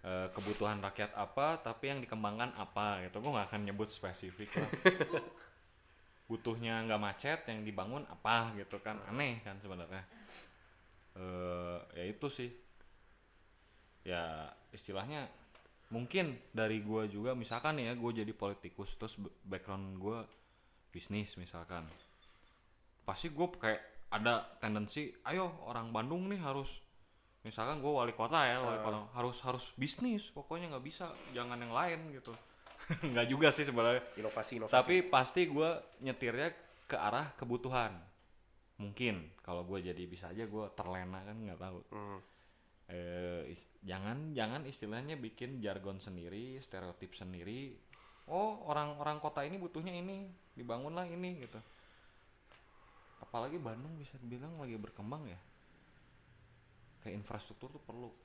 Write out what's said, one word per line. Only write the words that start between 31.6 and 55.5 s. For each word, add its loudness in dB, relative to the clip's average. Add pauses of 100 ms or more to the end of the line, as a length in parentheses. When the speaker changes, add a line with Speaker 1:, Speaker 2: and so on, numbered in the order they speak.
Speaker 1:
lain," 4 (120)
gitu. -10 (520)
<laughs> 0
Nggak 6
juga 10
sih 6
sebenarnya. 6 (100)
Speaker 2:
Inovasi, 0
inovasi. 2
Speaker 1:
Tapi 10
pasti 8
gue 6 (300)
nyetirnya 0 (300)
ke -4
arah 2
kebutuhan. 0 (800)
Mungkin -2
kalau -4
gue -2
jadi -4
bisa -10
aja -4
gue -4
terlena -4
kan, -10
nggak -8
tahu. -8 (100)
Speaker 2:
Hmm. -8 (640)
Speaker 1:
Eh, -4
is-, -12 (160)
jangan, -4
jangan 0
istilahnya -6
bikin -8
jargon -2
sendiri, -8
stereotip -10
sendiri. -8 (540)
"Oh, 0
orang-orang 2
kota 0
ini 0
butuhnya -2
ini, -4 (300)
dibangunlah -2
ini," -4
gitu. -12 (1600)
Apalagi -2
Bandung -6
bisa -12
dibilang -8
lagi -6
berkembang -6
ya. -12 (1600)